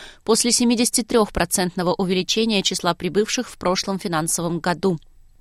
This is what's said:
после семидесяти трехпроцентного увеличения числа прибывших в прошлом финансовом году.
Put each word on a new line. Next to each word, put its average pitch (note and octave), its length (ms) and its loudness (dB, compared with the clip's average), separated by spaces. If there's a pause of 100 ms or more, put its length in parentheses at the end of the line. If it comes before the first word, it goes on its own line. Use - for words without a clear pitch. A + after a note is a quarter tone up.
(240)
после A3+ 300 2
семидесяти A#3+ 500 2
трехпроцентного F3+ 920 0
увеличения F#3+ 680 0
числа F3+ 300 0
прибывших G#3 560 -2
в - 80 -18
прошлом F#3+ 420 -2
финансовом E3 600 -2
году. F3 380 0 (440)